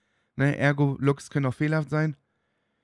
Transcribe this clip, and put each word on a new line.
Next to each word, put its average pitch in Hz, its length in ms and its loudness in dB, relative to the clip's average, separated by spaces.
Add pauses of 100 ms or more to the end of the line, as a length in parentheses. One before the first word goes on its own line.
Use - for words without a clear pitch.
(360)
Ne, 139 200 2
ergo, 143 440 2
Logs 139 300 0
können 139 180 -2
auch 123 60 -2
fehlerhaft 151 360 -2
sein. 156 260 0 (680)